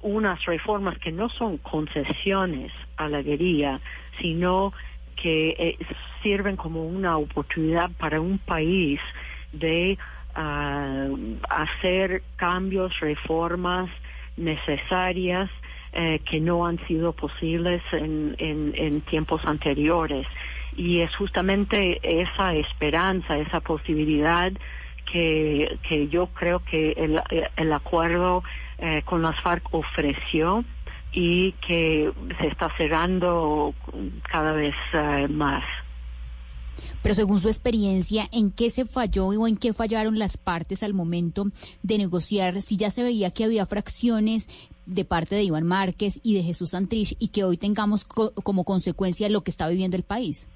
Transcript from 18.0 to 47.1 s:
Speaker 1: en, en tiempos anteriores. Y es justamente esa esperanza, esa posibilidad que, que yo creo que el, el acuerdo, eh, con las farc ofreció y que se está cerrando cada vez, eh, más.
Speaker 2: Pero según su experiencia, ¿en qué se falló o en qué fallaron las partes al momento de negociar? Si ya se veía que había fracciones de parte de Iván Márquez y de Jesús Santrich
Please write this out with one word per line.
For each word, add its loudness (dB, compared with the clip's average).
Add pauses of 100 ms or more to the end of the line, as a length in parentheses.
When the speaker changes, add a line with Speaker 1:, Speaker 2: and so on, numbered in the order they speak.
Speaker 1:
en, -2
en 0
tiempos -2
anteriores. 2 (500)
Y 2
es -2
justamente 2
esa 2
esperanza, 0
esa -2
posibilidad 2 (600)
que, 2 (100)
que 2
yo 2
creo 0
que 2
el, 2 (340)
el 2
acuerdo, 2 (360)
eh, -2
con 0
las 0
farc 0
ofreció 0 (480)
y 4 (120)
que 4 (300)
se 2
está -2
cerrando 2 (560)
cada 0
vez, 0 (200)
eh, 2
más. 0 (1400)
Speaker 2:
Pero 6
según 6
su 4
experiencia, 2
¿en 4
qué 2
se 0
falló 2
o 4
en 4
qué 2
fallaron 2
las 0
partes -2
al -2
momento 0 (400)
de 2
negociar? 0
Si -2
ya 2
se -2
veía 2
que -2
había 2
fracciones 0 (380)
de 0
parte 0
de 4
Iván 2
Márquez 0
y 4
de 4
Jesús -2
Santrich 0